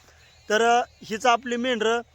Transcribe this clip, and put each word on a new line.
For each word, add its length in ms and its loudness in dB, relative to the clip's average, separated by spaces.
तर, 120 2
अ, 200 4
हीच 220 -8
आपली 300 0
मेंढरं 460 -2